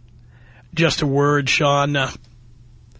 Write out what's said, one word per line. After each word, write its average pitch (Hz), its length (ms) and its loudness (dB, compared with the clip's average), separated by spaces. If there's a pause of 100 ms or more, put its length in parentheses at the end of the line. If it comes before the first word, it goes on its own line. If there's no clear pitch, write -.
(760)
Just 160 260 0
a 147 60 -2
word, 143 420 0
Sean. 143 460 0
Uh, 135 160 -2 (880)